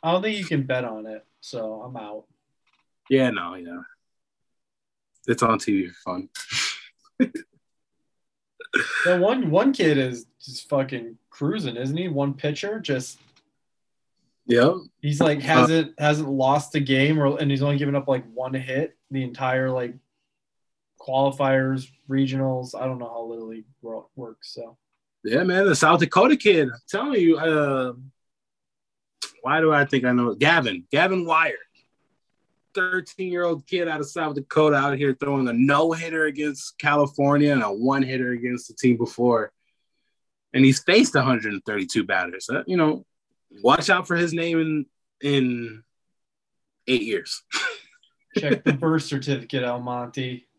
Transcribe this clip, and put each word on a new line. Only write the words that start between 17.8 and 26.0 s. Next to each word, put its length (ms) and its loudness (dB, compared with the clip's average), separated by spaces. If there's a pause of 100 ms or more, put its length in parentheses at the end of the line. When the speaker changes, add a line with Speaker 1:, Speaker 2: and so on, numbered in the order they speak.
Speaker 1:
up, 120 -2
like, 260 -2
one 200 -6
hit 420 -4 (140)
the 140 -4
entire, 480 -2
like, 240 -6 (1040)
qualifiers, 880 0 (200)
regionals. 680 -2
I 60 -4
don't 140 -6
know 100 -12
how 140 -10
Little 240 -10
League 180 -14 (160)
world 340 -12
works, 380 -16
so. 240 -16 (460)
Speaker 2:
Yeah, 200 0
man, 220 2
the 100 4
South 260 4